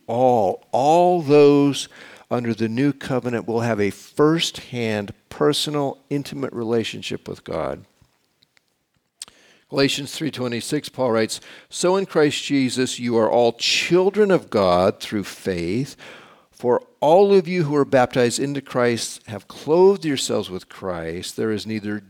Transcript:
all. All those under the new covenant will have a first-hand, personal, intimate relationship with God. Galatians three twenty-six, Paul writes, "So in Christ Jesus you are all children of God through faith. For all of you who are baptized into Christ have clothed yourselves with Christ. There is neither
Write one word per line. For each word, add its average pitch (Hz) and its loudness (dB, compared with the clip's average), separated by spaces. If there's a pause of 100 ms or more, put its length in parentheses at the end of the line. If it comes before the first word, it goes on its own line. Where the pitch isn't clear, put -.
all. 117 0
All 170 2
those 143 4 (440)
under 117 -2
the 110 -2
new 139 0
covenant 120 -4
will 113 -2
have 117 0
a 101 2
first-hand, 120 -2 (160)
personal, 147 -2 (100)
intimate 143 -8
relationship 110 -6
with - -14
God. 76 -8 (1800)
Galatians 139 0
three 156 -6
twenty-six, 123 -6
Paul 127 -2
writes, 113 0 (300)
"So 180 0
in 196 -2
Christ 151 0
Jesus 131 0
you 120 0
are 110 4
all 117 4
children 196 2
of 170 2
God 95 2
through 104 -6
faith. 92 -6 (540)
For - 0 (180)
all 190 6
of 180 4
you 180 -2
who 147 -4
are 143 2
baptized 123 2
into 139 -4
Christ 120 -4
have 104 -12
clothed 175 2
yourselves 117 -4
with 92 -12
Christ. 87 -8
There 113 -2
is 101 -4
neither 104 -6